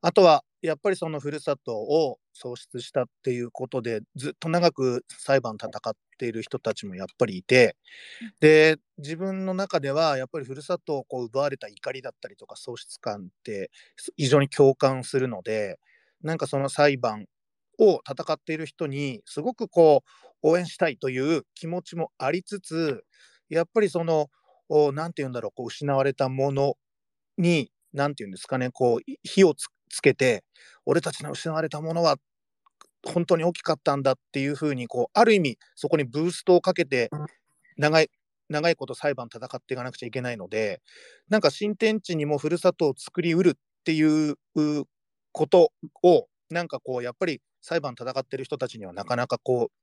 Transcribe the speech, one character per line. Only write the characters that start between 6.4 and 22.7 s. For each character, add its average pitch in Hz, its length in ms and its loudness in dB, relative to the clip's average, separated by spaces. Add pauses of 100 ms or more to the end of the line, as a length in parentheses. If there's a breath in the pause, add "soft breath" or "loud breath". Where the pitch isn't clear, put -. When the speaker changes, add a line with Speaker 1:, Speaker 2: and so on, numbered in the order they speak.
Speaker 1:
人 - 180 -8
た 110 140 -2
ち - 120 -8
も 95 100 -12
や 95 100 -8
っ - 20 -14 (100)
ぱ 123 80 2
り 101 120 -6
い 92 60 -12
て、 123 320 6 (460 loud breath)
Speaker 2:
う 233 40 -14
ん。 214 140 -18
Speaker 1:
で、 156 380 6 (200)
自 151 180 -10
分 190 300 -6
の 185 80 -4
中 185 260 -2
で 139 120 -4
は 147 260 0
や 131 80 -6
っ - 60 -20
ぱ 160 80 -8
り 131 60 -10
ふ 131 100 -12
る 151 60 -16
さ 180 180 -4
と 143 200 -6
を - 40 -12
こ 127 180 -8
う 120 40 -6
奪 117 160 -4
わ 143 80 0
れ 135 80 -8
た - 100 -16
怒 104 240 -10
り 131 100 -10
だ 120 100 -12
っ - 80 -20
た - 80 -16
り 104 100 -18
と - 100 -20
か 107 80 -18
喪 120 220 -14
失 - 220 -20
感 104 240 -8
っ - 200 -20
て、 98 280 -10 (260 soft breath)
す-、 - 200 -14
非 143 100 -2
常 139 120 4
に 139 100 0
共 135 260 4
感 131 280 0
す 135 160 -4
る 127 80 -2
の 104 140 -8
で、 107 380 -6 (420)
な 160 140 -6
ん - 20 -10
か 139 100 -6
そ 143 120 -4
の 139 100 -4
裁 147 280 2
判 107 280 -6 (540)
を 190 300 6
戦 151 240 -4
っ 151 60 -4
て - 140 -8
い 156 40 -6
る 156 80 -8
人 156 220 -8
に 135 380 -6
す - 160 -10
ご 233 120 -6
く 220 140 -8
こ 156 380 6
う - 220 -20 (140)
応 160 160 4
援 180 100 -2
し - 100 -14
た 165 120 0
い 120 80 -8
と 135 120 -6
い 135 280 0
う - 60 -6 (120)
気 165 120 -12
持 175 140 -6
ち - 140 -18
も 233 220 -6
あ 131 140 -2
り 180 120 -4
つ 202 160 -12
つ、 160 440 -6 (460 soft breath)